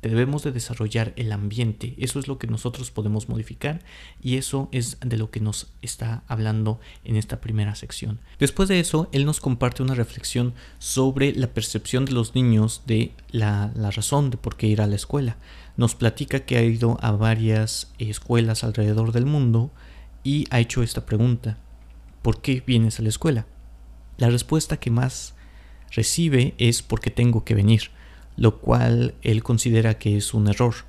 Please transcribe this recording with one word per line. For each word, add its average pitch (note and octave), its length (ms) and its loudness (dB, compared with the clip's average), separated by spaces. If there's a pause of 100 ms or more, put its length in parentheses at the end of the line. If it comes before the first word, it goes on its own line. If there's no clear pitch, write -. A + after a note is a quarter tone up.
Debemos B2+ 400 0
de C#3+ 100 -4
desarrollar A2+ 640 -4
el A2 160 -4
ambiente, G#2+ 640 -4
eso C3 220 -4
es C3+ 100 -6
lo C#3 80 -6
que C3 100 -8
nosotros A#2+ 440 -6
podemos G#2+ 400 -4
modificar B2 520 -6 (380)
y B2+ 160 -2
eso C3+ 340 -4
es A#2+ 300 -4
de A#2+ 160 -4
lo A2 140 -4
que A2 100 -6
nos G#2+ 400 -6
está A#2 460 -8
hablando A2 520 -2 (260)
en A2+ 120 0
esta G#2+ 240 -2
primera G#2+ 340 -2
sección. - 440 -8 (200)
Después F#3 300 2
de F#3 120 2
eso, D#3+ 320 0
él C#3 120 2
nos D3+ 160 0
comparte B2 420 -2
una C3 120 0
reflexión A#2+ 580 -2 (260)
sobre C3+ 540 0
la B2+ 140 0
percepción A#2+ 580 -2
de C3 80 -2
los A#2 220 0
niños A2+ 520 4
de A#2 260 0 (180)
la, G#2 440 0
la G#2+ 160 -2
razón C#3 380 0
de A#2+ 80 -4
por - 200 -6
qué A2+ 100 -2
ir G#2+ 160 4
a G#2 40 2
la G2+ 100 0
escuela. C3 420 -4 (400)
Nos A#2+ 160 2
platica C3 460 0
que B2 180 0
ha A#2 40 4
ido A#2 380 2
a A2+ 120 0
varias A2 840 0
escuelas A2+ 640 0
alrededor A2 500 2
del A#2+ 120 2
mundo C3 460 2 (520)
y C#3+ 280 0
ha B2 100 4
hecho A#2 220 0
esta A#2 240 -4
pregunta: A#2 520 0 (600)
"¿Por - 220 -2
qué B2+ 240 -2
vienes A2+ 320 2
a A2+ 40 -4
la A2 60 0
escuela?". A#2 380 -2 (720)
La A#2 100 4
respuesta D3+ 480 0
que - 140 -4
más B2 440 -2 (560)
recibe C#3 680 2
es: A#2+ 240 2
"Porque - 280 -4
tengo A#2+ 340 2
que A2+ 100 2
venir", G#2 360 4 (460)
lo - 240 4
cual A#2+ 640 2
él A2 200 2
considera A2+ 560 2
que G#2 180 2
es - 160 -2
un G#2 160 4
error. A#2 260 2 (140)